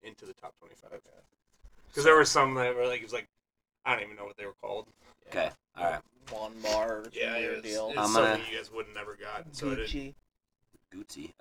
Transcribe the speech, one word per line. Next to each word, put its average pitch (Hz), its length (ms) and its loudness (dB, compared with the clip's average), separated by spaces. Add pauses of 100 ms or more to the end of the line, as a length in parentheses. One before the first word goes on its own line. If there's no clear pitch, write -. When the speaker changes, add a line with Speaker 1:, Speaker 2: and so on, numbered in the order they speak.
Speaker 1:
into 107 220 -18
the 95 80 -14
top - 260 -20
twenty-five. - 340 -20
Speaker 2:
Okay. - 260 -18 (720)
Speaker 1:
'Cause 143 120 2
there 156 100 12
were 156 80 10
some 135 300 4
that 123 220 2
were, 123 100 2
like, 123 160 0
it - 20 -12
was 110 100 -16
like, 117 140 -6 (560)
I 123 120 0
don't 107 80 -2
even 104 120 -14
know 104 100 -12
what 104 120 -14
they 104 80 -10
were 98 160 -12
called. 101 260 -8 (400)
Speaker 3:
Okay, 82 220 -2 (260)
all 87 100 -6
right. 78 160 0 (300)
Speaker 2:
Juan 110 300 -10
Mar 107 380 0
or 107 60 -10
some 117 80 -14
Speaker 1:
Yeah, 117 240 -2
Speaker 2:
weird 113 200 -2
Speaker 1:
it's, 110 100 -10
Speaker 2:
deal. 107 220 -2
Speaker 1:
it's 107 80 -6
Speaker 3:
I'm 104 160 2
Speaker 1:
something 110 280 6
Speaker 3:
gonna - 100 -10
Speaker 1:
you 110 60 -6
guys 113 140 -10
would 110 140 -8
have 104 100 -16
never 104 200 -10
got. 104 400 -12
So 143 160 -4
I 135 40 -4
didn't. 147 140 -4
Speaker 2:
Gucci. 139 240 -8 (800)
Speaker 3:
Gucci. - 480 -14